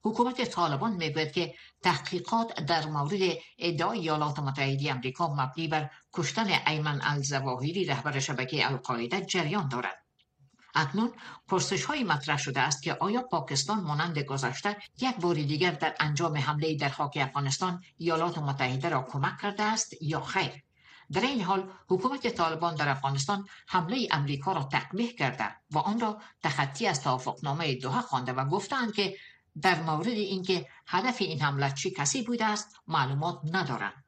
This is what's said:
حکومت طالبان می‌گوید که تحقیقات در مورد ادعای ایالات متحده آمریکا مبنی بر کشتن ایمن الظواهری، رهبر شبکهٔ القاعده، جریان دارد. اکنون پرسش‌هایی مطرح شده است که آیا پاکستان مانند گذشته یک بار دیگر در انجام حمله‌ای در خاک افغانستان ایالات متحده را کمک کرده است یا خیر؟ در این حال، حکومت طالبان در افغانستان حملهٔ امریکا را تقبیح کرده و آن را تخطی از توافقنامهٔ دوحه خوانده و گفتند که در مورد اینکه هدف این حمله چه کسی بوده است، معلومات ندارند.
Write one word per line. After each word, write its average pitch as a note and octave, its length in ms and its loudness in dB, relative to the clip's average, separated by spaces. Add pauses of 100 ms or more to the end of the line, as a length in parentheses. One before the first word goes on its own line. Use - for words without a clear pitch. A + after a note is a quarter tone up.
حکومت A#3+ 400 2
طالبان F3 520 0
می‌گوید D#3 360 0
که E3 220 0 (280)
تحقیقات F#3 840 0
در D#3 200 2
مورد D3+ 340 0 (380)
ادعای F3 400 2
ایالات D3+ 400 0
متحده C#3 540 0
آمریکا C3 420 -2
مبنی C#3+ 340 0
بر D3+ 220 0 (220)
کشتن F#3+ 340 0 (200)
ایمن D3+ 360 2
الظواهری، C#3 840 0
رهبر C#3 340 0
شبکهٔ C3 520 0
القاعده، B2 500 -2
جریان F3 480 0
دارد. A#2+ 280 -4 (760)
اکنون D#3 360 2 (380)
پرسش‌هایی G3 560 0
مطرح D3 340 0
شده C#3 220 -2
است C#3 220 2
که D#3+ 120 -2
آیا A3+ 280 0
پاکستان F3 580 -2
مانند D#3 380 0
گذشته C3+ 580 -2 (240)
یک B3+ 160 0
بار F3 180 2
دیگر D3+ 360 2
در D#3+ 300 -2
انجام D3+ 360 2
حمله‌ای D3+ 400 0
در C#3+ 120 0
خاک C#3+ 320 -2
افغانستان C#3+ 640 0 (160)
ایالات E3 400 2
متحده C#3 500 0
را C#3 140 2
کمک D#3 400 -2
کرده G3+ 200 -2
است G#3+ 400 -2
یا D3+ 180 0
خیر؟ F3 300 0 (600)
در F3 80 2
این B3+ 200 2
حال، F#3+ 280 0 (200)
حکومت A#3+ 380 2
طالبان E3 480 0
در D3 140 2
افغانستان C#3 560 0 (220)
حملهٔ F#3+ 440 0
امریکا C#3+ 420 0
را D3 200 0
تقبیح A3+ 460 0
کرده B2 260 0 (260)
و D3 80 2
آن G#3 220 0
را G#3+ 180 -2 (240)
تخطی D3 440 0
از D#3+ 160 2
توافقنامهٔ C#3 720 0
دوحه C3 260 -2
خوانده B2+ 320 -2
و C3+ 160 0
گفتند G#3 440 0
که F#3+ 240 -2 (460)
در F3 200 4
مورد D#3+ 240 0
اینکه F#3+ 600 0 (200)
هدف A3+ 340 0
این D#3 220 0
حمله C#3 280 2
چه F#3 200 -2
کسی F#3+ 320 -2
بوده A3 220 0
است، G#3 320 -2 (120)
معلومات C#3+ 520 0 (120)
ندارند. B2 400 -2 (160)